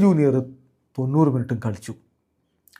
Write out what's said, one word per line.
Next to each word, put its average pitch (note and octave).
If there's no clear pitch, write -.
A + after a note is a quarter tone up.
ജൂനിയർ D3
തൊണ്ണൂറ് C3+
മിനിറ്റും A#2
കളിച്ചു. A2